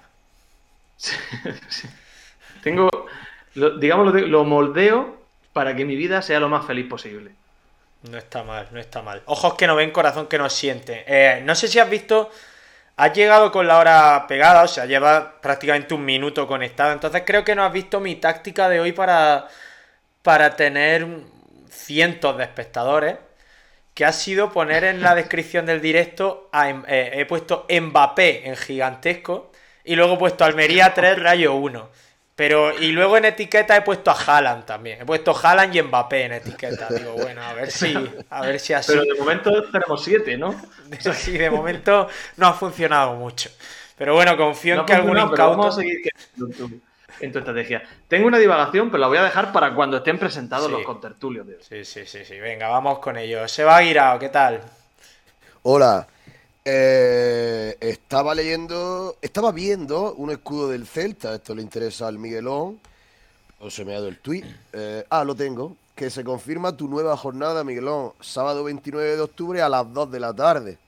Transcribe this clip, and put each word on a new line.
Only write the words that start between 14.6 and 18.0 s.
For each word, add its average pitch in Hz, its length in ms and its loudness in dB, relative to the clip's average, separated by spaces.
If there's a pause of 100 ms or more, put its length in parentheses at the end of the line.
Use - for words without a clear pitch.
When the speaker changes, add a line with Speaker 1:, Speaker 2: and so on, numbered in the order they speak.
Speaker 2:
o 175 40 6
sea, 131 180 -4
lleva 147 560 2
prácticamente 139 520 -2
un 143 120 -6
minuto 135 420 -2
conectado. 135 460 -2
Entonces 156 320 -4
creo 202 180 2
que 208 120 0
no 196 80 0
has 180 100 0
visto 190 260 -6
mi 196 160 -6